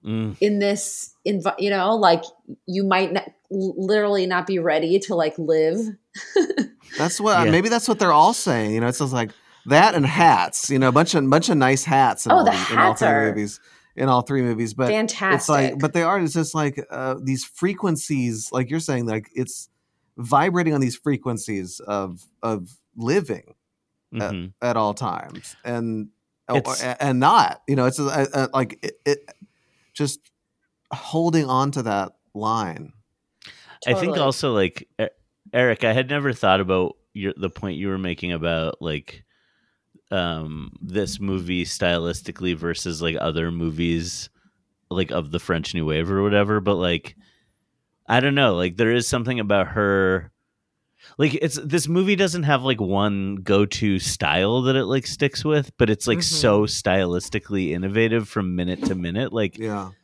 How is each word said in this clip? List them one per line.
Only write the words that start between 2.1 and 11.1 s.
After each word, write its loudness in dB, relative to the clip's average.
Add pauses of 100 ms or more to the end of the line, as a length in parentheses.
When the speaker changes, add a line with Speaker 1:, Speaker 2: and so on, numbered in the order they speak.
Speaker 2:
you -2
might 2
not, -4 (240)
l-, -4
literally 2
not 0
be 0
ready 2
to, -6
like, 0
live. 2 (560)
<laughs> -2
Speaker 3:
That's 0
what, 4
Speaker 1:
Yeah. 6
Speaker 3:
maybe 4
that's 0
what 2
they're 4
all 8
saying, 0
you 0
know, 2
it's -2
just -2
like -2 (360)
that 6
and 4
hats, 4
you 2
know, 6
a 4
bunch 4